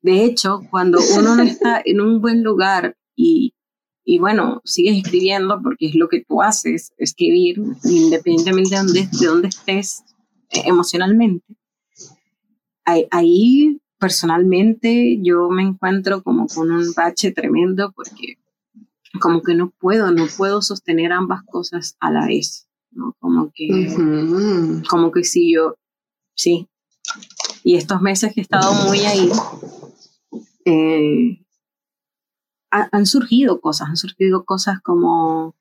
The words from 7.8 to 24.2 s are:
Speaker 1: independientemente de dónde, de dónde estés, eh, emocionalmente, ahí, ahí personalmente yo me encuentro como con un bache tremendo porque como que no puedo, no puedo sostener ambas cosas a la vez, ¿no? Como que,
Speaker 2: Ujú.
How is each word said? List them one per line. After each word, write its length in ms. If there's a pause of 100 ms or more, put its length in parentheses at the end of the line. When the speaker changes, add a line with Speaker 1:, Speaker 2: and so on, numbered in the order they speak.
Speaker 1:
independientemente 880
de 60
dónde, 320 (100)
de 80
dónde 220
estés, 540 (460)
eh, 160
emocionalmente, 800 (1400)
ahí, 260
ahí 720 (180)
personalmente 1200
yo 280
me 140
encuentro 600
como 240
con 240
un 220
bache 380
tremendo 640
porque 420 (840)
como 200
que 120
no 160 (100)
puedo, 320
no 140 (120)
puedo 240
sostener 500
ambas 320
cosas 560
a 120
la 140
vez, 420 (240)
¿no? 280
Como 340
que, 180
Speaker 2:
Ujú. 1160